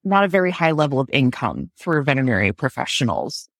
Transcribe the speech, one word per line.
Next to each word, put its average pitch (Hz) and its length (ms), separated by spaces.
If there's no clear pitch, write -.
not 196 200
a 196 40
very 180 240
high 165 220
level 147 260
of 135 120
income 123 640
for 160 280
veterinary 127 500
professionals. - 960